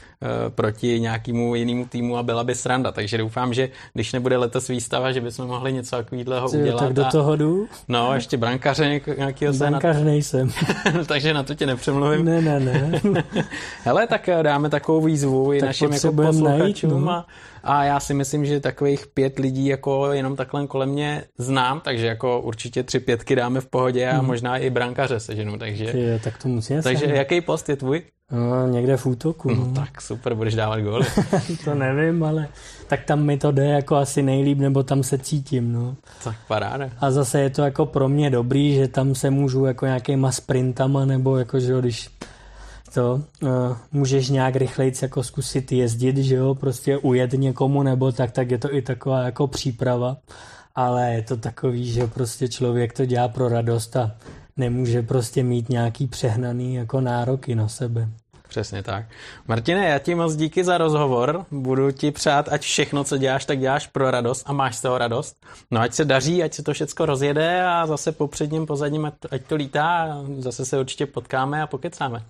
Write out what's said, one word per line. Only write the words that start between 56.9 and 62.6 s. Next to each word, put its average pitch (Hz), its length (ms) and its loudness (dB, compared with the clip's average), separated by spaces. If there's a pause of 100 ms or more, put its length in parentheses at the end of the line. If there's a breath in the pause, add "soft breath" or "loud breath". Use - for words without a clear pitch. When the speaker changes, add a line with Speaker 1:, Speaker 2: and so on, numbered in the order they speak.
Speaker 2:
nároky 123 540 0
na 110 140 2
sebe. 117 400 -4 (400)
Speaker 1:
Přesně 101 340 -8
tak. 101 220 -6 (440 loud breath)
Martine, 170 400 2
já 143 100 4
ti 175 160 -2
moc 165 220 0
díky 160 280 0
za 180 140 4
rozhovor. 151 720 2
Budu 135 400 0
ti 143 200 0
přát, 147 420 2
ať 143 100 0